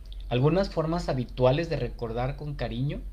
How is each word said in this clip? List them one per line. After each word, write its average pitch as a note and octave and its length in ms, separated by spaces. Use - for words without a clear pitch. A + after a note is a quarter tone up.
Algunas D3+ 400
formas E3 380
habituales C3+ 600
de D3+ 80
recordar A#2+ 600
con D3 180
cariño C3+ 460